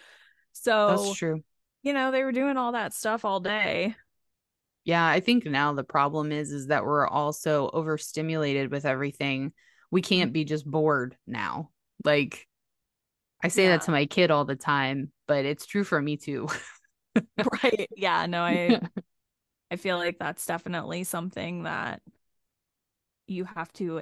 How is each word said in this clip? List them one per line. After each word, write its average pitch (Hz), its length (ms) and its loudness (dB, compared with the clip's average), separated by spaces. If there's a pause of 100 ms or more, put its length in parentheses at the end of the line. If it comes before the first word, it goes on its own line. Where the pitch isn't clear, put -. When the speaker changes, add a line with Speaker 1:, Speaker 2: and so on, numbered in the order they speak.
(560)
Speaker 1:
So, 214 340 2
Speaker 2:
That's 196 280 0
true. 160 260 -2 (380)
Speaker 1:
you 285 120 -2
know, 262 180 0
they 262 120 2
were 262 80 -2
doing 262 260 0
all 240 160 -2
that 220 200 -4
stuff 220 320 -4
all 196 140 0
day. 202 560 -2 (920)
Speaker 2:
Yeah, 170 220 4
I 160 140 4
think 240 240 4
now 147 280 2
the 139 100 -4
problem 151 480 0
is, 147 200 -4
is 139 160 -8
that 143 180 2
we're 147 220 2
also 147 640 0
overstimulated 156 960 -2
with 143 160 -4
everything. 139 680 -2 (360)
We 180 140 2
can't 180 260 2
Speaker 1:
Mm. 123 40 -6
Speaker 2:
be 156 120 0
just 151 240 -4
bored 143 560 2
now. 113 460 -4 (340)
Like, 147 420 2 (960)
I 170 40 2
say 190 220 4
that 170 120 6
Speaker 1:
Yeah. - 40 -10
Speaker 2:
to 170 60 0
my 147 140 4
kid 175 260 4
all 147 140 4
the 139 100 -2
time, 139 560 0 (160)
but 143 180 2
it's 147 200 -4
true 202 180 0
for 160 180 0
me 147 160 -2
too. 139 360 -6
<laughs> - 40 -6 (1080)
Speaker 1:
Right. 220 320 2
Yeah, 170 320 0
no, 175 160 0
I, 175 380 4
Speaker 2:
<laughs> - 920 -16
Speaker 1:
I 175 40 -6
feel 180 220 -2
like 175 220 -2
that's 156 260 -6
definitely 170 580 -4
something 175 600 -6
that - 380 -6 (1300)
you 185 180 -6
have 175 280 -10
to 165 280 -6